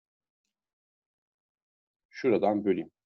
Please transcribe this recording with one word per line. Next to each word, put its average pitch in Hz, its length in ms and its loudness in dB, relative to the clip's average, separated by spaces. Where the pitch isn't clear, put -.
Şuradan 101 540 0
böleyim. 87 260 -2